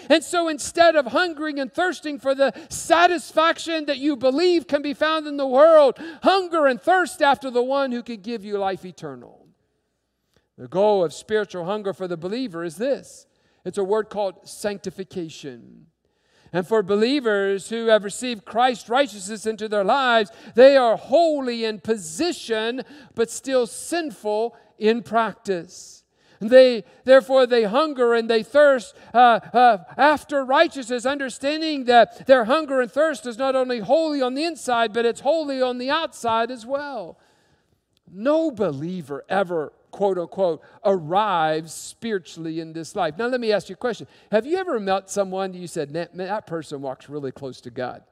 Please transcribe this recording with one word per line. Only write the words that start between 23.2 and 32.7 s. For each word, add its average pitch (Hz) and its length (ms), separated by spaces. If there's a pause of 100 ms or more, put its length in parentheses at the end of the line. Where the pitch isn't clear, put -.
still 254 360
sinful 226 920 (220)
in 220 240
practice. 196 1040 (380)
They, 247 420 (200)
therefore, 262 420
they 233 180
hunger 247 500
and 233 140
they 226 140
thirst, 277 520 (180)
uh, 233 280 (120)
uh, 226 320 (140)
after 285 440
righteousness, 254 640
understanding 277 800
that 233 420
their 254 200
hunger 277 340